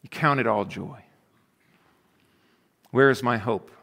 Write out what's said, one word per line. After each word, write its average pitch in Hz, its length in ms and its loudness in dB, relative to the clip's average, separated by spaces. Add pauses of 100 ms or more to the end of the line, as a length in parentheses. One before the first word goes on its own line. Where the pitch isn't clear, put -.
You - 80 -20
count 143 300 0
it 117 80 0
all 104 160 0
joy. - 400 -12 (1900)
Where 135 180 6
is 131 120 0
my 120 160 0
hope? 110 320 -4 (120)